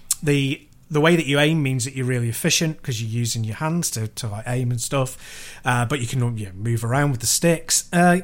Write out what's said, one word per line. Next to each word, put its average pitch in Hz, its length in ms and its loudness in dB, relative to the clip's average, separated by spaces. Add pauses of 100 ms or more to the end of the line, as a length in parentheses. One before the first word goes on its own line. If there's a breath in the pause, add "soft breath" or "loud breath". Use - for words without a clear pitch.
(240 loud breath)
The, 143 400 0 (260)
the 151 120 2
way 170 160 6
that 156 80 2
you 139 120 2
aim 156 240 4
means 131 220 0
that 131 120 -8
you're 131 100 -2
really 120 240 0
efficient 156 520 0
'cause 117 200 -4
you're 110 100 -6
using 117 320 -2
your 107 140 -6
hands 160 340 -2
to, 110 160 -4
to, - 200 -8
like, 104 200 -8
aim 123 240 0
and 120 80 -2
stuff. - 840 -6
Uh, 123 200 2
but 139 140 -2
you 117 80 -4
can, 120 300 -2
you 107 80 -8
know, 95 80 -14
move 113 320 -2
around 139 260 2
with 117 80 -2
the - 80 -4
sticks. - 640 0
Uh, 175 320 6